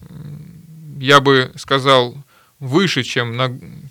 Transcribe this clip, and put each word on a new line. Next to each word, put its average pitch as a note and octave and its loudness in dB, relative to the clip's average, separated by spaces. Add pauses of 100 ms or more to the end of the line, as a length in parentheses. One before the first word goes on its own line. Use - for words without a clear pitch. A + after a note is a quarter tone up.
м, D3+ -18
я C#3 6
бы C3 2
сказал, C3 0 (440)
выше, C#3 -2
чем A#2+ -6
на, B2+ -4 (340)